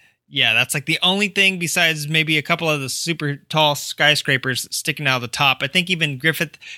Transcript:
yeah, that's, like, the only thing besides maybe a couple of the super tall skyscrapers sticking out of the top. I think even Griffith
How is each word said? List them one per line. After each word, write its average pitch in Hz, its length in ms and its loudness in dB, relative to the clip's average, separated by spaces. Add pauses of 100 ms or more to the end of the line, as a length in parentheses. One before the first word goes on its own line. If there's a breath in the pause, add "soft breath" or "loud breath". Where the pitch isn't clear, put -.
(260 soft breath)
yeah, 127 260 0
that's, 120 220 0
like, 143 120 -4
the 160 160 0
only 196 260 2
thing 190 300 2
besides 160 500 0
maybe 156 280 2
a 147 60 0
couple 165 260 -2
of 151 120 0
the 131 80 -6
super 151 480 -4
tall 151 380 2
skyscrapers 139 960 0
sticking 151 360 -4
out 131 100 2
of 120 60 -4
the 120 60 -6
top. 135 340 2
I 139 60 -2
think 180 200 0
even 156 300 -2
Griffith 156 400 -2 (200 loud breath)